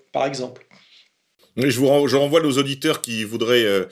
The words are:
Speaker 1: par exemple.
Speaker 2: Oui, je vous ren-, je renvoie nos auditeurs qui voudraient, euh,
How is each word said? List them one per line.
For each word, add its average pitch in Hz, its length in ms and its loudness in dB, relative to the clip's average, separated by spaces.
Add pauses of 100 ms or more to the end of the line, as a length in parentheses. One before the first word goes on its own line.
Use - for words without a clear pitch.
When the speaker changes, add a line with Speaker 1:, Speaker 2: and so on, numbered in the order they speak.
(120)
Speaker 1:
par 135 140 -2
exemple. 127 400 -10 (880)
Speaker 2:
Oui, 135 140 0
je 117 80 -2
vous 135 80 2
ren-, 143 200 4
je 123 100 2
renvoie 143 240 2
nos 143 160 0
auditeurs 139 460 -2
qui 110 220 -6
voudraient, 117 400 0
euh, 98 280 2